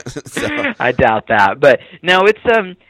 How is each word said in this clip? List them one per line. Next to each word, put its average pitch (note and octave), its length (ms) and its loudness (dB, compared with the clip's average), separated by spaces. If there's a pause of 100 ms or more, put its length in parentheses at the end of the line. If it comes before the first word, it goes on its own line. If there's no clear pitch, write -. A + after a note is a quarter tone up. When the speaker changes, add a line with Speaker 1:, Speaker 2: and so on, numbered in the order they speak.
(260)
Speaker 1:
<laughs> - 0 -
So. D4 540 -6
Speaker 2:
I B2 100 0
doubt A2+ 380 0
that, G2+ 320 0
but C#3 180 4 (240)
no, F#3 200 2
it's, G#3+ 180 2 (120)
um, F#3 240 -2 (140)